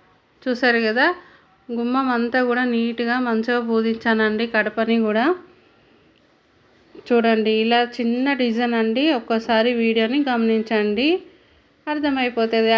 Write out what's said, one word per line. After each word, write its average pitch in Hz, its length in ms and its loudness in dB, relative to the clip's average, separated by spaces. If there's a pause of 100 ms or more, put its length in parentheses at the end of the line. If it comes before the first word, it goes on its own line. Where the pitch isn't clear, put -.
(420)
చూసారు 240 400 0
కదా, 226 240 0 (640)
గుమ్మం 247 420 -2
అంతా 240 340 0
కూడా 247 240 0
నీట్గా 233 520 -2
మంచిగా 240 440 -2
పూజించానండి. 226 840 0
గడపని 220 540 0
కూడా 214 220 0 (1700)
చూడండి, 220 640 2
ఇలా 233 200 2 (120)
చిన్న 247 440 -2
డిజైన్ 240 460 0
అండి. 226 320 0
ఒక్కసారి 226 640 0
వీడియోని 226 520 0
గమనించండి, 220 840 0 (760)
అర్థమైపోతుంది. 240 920 0